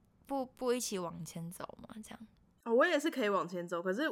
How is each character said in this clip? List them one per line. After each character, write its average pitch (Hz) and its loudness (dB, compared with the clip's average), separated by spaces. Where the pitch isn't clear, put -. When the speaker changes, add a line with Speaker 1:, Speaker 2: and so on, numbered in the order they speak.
Speaker 1:
不， 269 -2
不 254 -2
一 247 0
起 202 -2
往 170 -6
前 165 -10
走 - -12
嘛， - -18
这 - -16
样。 220 -14
Speaker 2:
哦， 233 2
我 269 10
也 339 6
是 294 2
可 262 0
以 208 4
往 180 2
前 175 -6
走， 175 -2
可 185 2
是 285 0